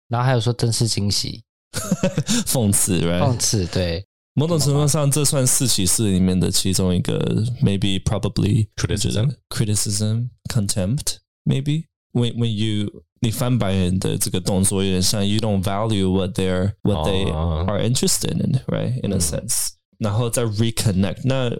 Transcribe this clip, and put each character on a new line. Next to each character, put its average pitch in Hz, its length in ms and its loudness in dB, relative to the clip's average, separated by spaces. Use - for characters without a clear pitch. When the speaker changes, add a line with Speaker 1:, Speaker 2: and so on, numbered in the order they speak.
Speaker 1:
然 117 120 -2
后 123 40 0
还 131 80 4
有 123 80 2
说 117 140 2
“真 117 180 0
是 117 140 2
惊 101 240 -2
喜”。 - 320 -4
Speaker 2:
<laughs> - 760 -2
讽 110 260 2
刺， 87 280 2
right？ 85 200 2
Speaker 1:
讽 120 180 2
刺， 98 280 0
对。 87 380 -2
Speaker 2:
某 151 120 2
种 170 100 0
程 143 160 2
度 147 140 2
上， 143 240 2
这 147 140 2
算 135 200 2
四 123 220 2
骑 98 180 0
士 101 280 2
里 92 80 4
面 92 180 2
的 90 100 2
其 95 240 0
中 92 220 2
一 87 60 2
个， - 180 -2
maybe, 98 400 2
probably 104 760 0
Speaker 3:
Criticism？ 107 580 -2
Speaker 2:
criticism, 107 800 -2
contempt, 101 680 -2
maybe? 147 420 -2
When, 120 220 0
when 117 200 0
you, 104 480 -2
你 117 120 2
翻 123 260 0
白 98 140 2
眼 92 260 2
的 104 180 0
这 101 140 -8
个 92 100 -2
动 95 220 0
作 95 220 2
有 98 60 2
点 92 120 2
像 98 240 0
you 104 140 0
don't 104 220 0
value 101 480 0
what 92 280 0
they're, 92 340 0
what 80 240 0
they 95 260 0
Speaker 3:
哦。 80 340 -2
Speaker 2:
are 101 160 -2
interested 127 500 0
in, - 360 0
right? - 360 -2
In 101 80 -2
a 98 60 0
sense. - 520 -4
Speaker 3:
嗯。 - 40 -12
Speaker 2:
然 104 140 -2
后 117 180 0
再 120 140 0
reconnect， 104 800 0
那 131 360 0